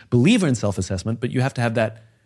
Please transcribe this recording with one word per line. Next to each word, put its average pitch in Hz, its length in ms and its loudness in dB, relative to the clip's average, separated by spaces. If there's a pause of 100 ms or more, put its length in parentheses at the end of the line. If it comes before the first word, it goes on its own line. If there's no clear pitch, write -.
believer 185 380 4
in 135 80 2
self-assessment, 104 640 -4
but 123 100 -4
you 131 100 -2
have 135 140 -2
to - 60 -8
have 117 140 -2
that 113 300 -4 (220)